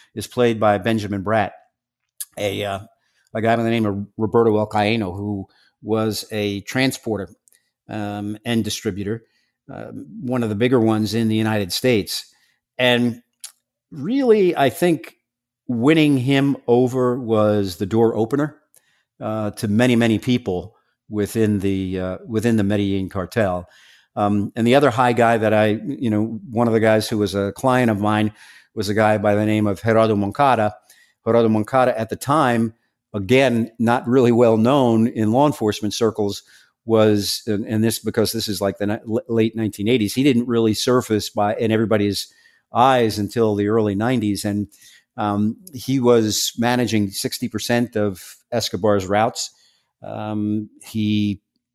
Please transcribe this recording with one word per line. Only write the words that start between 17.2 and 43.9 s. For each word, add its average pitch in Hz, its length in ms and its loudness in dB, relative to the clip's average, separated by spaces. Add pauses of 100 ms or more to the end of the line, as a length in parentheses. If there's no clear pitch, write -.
the 107 80 -4
door 113 300 2
opener, 143 440 -2 (600)
uh, 110 320 -6
to - 160 -6
many, 120 280 4
many 113 220 2
people 101 580 -4 (340)
within 104 500 0
the, 95 400 -2
uh, 92 260 -6
within 110 320 0
the 107 60 2
Medellin 98 460 -2
cartel. 90 600 -4 (460)
Um, 104 400 0
and 113 100 0
the 120 100 6
other 143 140 4
high 123 240 2
guy 117 240 4
that 107 160 2
I, 107 140 4
you 113 420 -4
know, 107 300 -2 (100)
one 117 180 0
of 110 60 2
the 113 60 4
guys 110 280 2
who 113 120 -4
was 98 160 -2
a 98 180 -4
client 127 380 2
of 101 100 -2
mine 107 320 0 (400)
was 104 160 -6
a 107 40 -2
guy 107 240 4
by 104 180 2
the 107 100 0
name 107 200 0
of 101 160 -4
Gerardo 110 340 2
Moncada. 107 600 0 (480)
Gerardo 113 240 4
Moncada 113 500 2
at 110 120 -6
the 104 60 -8
time, 120 580 0 (400)
again, 117 640 2
not 120 280 0
really 120 240 4
well 117 260 4
known 117 500 4
in 110 240 -2
law 131 140 4
enforcement 110 480 -2
circles, 104 500 -2 (420)
was, 110 600 2
and, 107 200 -4
and 110 180 0
this 113 160 -2
because 107 340 -2
this 113 140 -6
is 95 120 -6
like 98 200 -2
the 101 80 -4
ni-, 104 60 -2 (140)
l-, 110 220 -2
late 113 260 0
nineteen 107 320 -4
eighties, 110 280 0
he 131 80 0
didn't 123 240 2
really 113 260 2
surface 117 560 0
by, 104 260 0
in 113 160 -2
everybody's 104 640 0 (400)
eyes 117 460 2
until 107 360 0
the 101 120 0
early 107 280 0